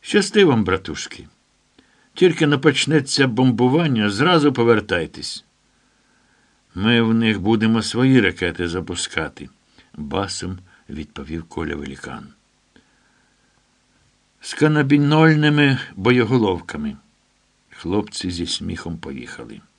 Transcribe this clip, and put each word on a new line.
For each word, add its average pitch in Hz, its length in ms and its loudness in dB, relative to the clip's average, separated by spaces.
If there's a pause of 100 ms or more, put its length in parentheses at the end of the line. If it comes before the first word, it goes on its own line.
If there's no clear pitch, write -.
«Щасти 202 440 2
вам, 120 180 4
братушки. 92 640 -4 (840)
Тільки 165 340 2
не 147 100 2
почнеться 143 680 2
бомбування, 123 800 2
зразу 143 440 2
повертайтесь». 101 920 0 (1300)
«Ми 117 260 2
в 113 120 2
них 110 280 0
будемо 110 400 2
свої 127 400 2
ракети 87 460 -2
запускати», 85 800 -8 (440)
басом 95 680 -8 (300)
відповів 78 540 -12
Коля 80 320 -10
Велікан. - 520 -14 (2250)
«З - 120 -14
канабінольними 147 1300 4 (160)
боєголовками». 110 1040 0 (720)
Хлопці - 640 -6
зі 87 160 -6
сміхом 85 500 -8
поїхали. 60 640 -14 (180)